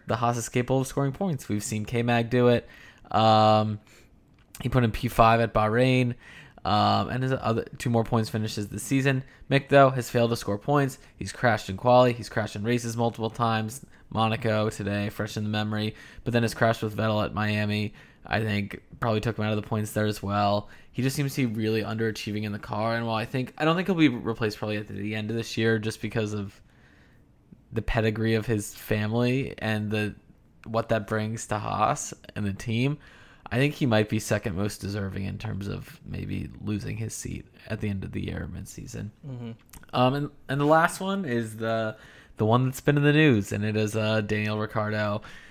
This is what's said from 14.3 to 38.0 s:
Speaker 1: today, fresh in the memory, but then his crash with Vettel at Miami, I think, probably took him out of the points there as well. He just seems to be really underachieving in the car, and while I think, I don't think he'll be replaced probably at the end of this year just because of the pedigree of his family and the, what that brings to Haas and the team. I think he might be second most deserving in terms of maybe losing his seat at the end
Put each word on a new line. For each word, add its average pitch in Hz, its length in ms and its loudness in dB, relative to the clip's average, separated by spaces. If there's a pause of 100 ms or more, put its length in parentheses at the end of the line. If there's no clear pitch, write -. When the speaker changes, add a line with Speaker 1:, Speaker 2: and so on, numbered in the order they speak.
Speaker 1:
today, 101 400 -2
fresh 110 280 -6
in 107 60 -2
the 107 60 -4
memory, 107 460 -2 (280)
but 117 100 -2
then 117 100 4
his 110 100 0
crash 113 280 2
with 107 140 -4
Vettel 107 300 2
at - 80 -6
Miami, 104 600 0 (320)
I 107 160 -2
think, 104 400 -4 (180)
probably 110 220 0
took 110 160 -2
him 107 80 -2
out 107 60 0
of 107 100 -2
the - 60 -14
points 107 260 -2
there 107 120 0
as 107 160 -2
well. 104 480 0 (220)
He - 100 -4
just 131 140 0
seems 139 200 -2
to 131 120 2
be 107 80 -6
really 110 280 0
underachieving 107 600 -4
in 107 80 -6
the 104 80 -8
car, 110 360 -2
and 117 120 -4
while 113 80 0
I 110 100 -2
think, 127 320 -4
I 156 80 -2
don't 165 100 4
think 180 120 -2
he'll 196 80 0
be 160 140 6
replaced 113 480 -2
probably 107 200 -4
at 104 100 -8
the 104 280 -6
end 107 160 -4
of 117 60 -2
this - 200 -6
year 113 220 4
just 110 220 -4
because 107 320 -2
of 104 260 -8 (1120)
the 113 100 -2
pedigree 110 540 0
of 107 100 0
his 107 300 -2
family 120 840 0
and 107 320 -2
the, 107 240 -2 (500)
what 113 240 -2
that 107 180 0
brings 110 400 -4
to 107 120 -2
Haas 107 540 -2 (220)
and 104 100 -4
the 101 80 -2
team. 120 440 -2 (540)
I 113 60 -2
think 143 180 2
he 151 100 0
might 110 240 4
be 107 100 0
second 107 360 -2
most 101 260 -4
deserving 98 440 -6
in 98 120 -8
terms 101 300 -8
of 98 380 -10
maybe 95 440 -8 (140)
losing 104 340 -6
his 110 160 -6
seat - 320 -10 (220)
at 107 140 -6
the 107 80 -2
end 98 140 -4